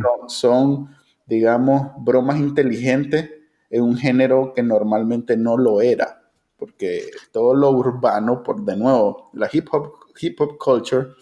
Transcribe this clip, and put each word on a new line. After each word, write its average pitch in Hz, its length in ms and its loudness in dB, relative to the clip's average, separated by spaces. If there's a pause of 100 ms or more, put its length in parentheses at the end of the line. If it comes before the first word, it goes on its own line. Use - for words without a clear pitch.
son, 120 280 -2
son, 139 640 0 (300)
digamos, 123 720 2
bromas 127 420 0
inteligentes 143 920 -2 (420)
en 120 120 0
un 120 140 0
género 131 560 2
que 127 80 -2
normalmente 113 760 0
no 117 200 0
lo 110 240 2
era, - 400 0 (360)
porque - 520 -8 (220)
todo 120 240 2
lo 139 160 4
urbano, 123 720 0
por, - 200 -6
de 98 140 -4
nuevo, 110 560 0
la 107 180 -4
hip 160 200 -2
hop, 151 220 -4 (260)
hip 170 220 -8
hop 147 180 -4
culture 131 480 0 (140)